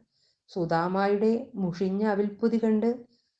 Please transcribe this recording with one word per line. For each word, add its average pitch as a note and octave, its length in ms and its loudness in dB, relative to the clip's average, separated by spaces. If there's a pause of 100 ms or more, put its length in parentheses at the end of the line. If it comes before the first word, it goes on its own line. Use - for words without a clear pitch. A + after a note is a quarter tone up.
(480)
സുദാമായുടെ G3 1040 0
മുഷിഞ്ഞ F#3+ 500 -2
അവിൽപ്പൊതി G#3+ 600 0
കണ്ട് A3 400 0 (360)